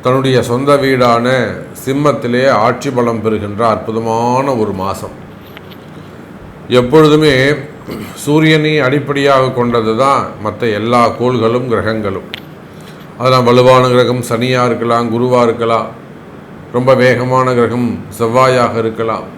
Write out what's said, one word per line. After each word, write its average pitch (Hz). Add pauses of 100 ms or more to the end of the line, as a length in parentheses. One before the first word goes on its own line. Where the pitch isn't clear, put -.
தன்னுடைய 131 (140)
சொந்த 139
வீடான 123 (580)
சிம்மத்திலே 131 (220)
ஆட்சி 123
பலம் 117
பெறுகின்ற 104 (120)
அற்புதமான 113 (160)
ஒரு 101
மாசம். 95 (1700)
எப்பொழுதுமே 151 (880)
சூரியனை 156 (140)
அடிப்படையாக 139
கொண்டது 117 (100)
தான் 135 (200)
மற்ற 107 (180)
எல்லா 120 (160)
கோள்களும் 123
கிரகங்களும். 101 (920)
அதெல்லாம் 127
வலுவான 127 (100)
கிரகம் 123
சனியா 123
இருக்கலாம், 117
குருவா 123
இருக்கலாம், 113 (880)
ரொம்ப 127 (100)
வேகமான 127 (100)
கிரகம் 120 (300)
செவ்வாயாக 120 (100)
இருக்கலாம் 110 (120)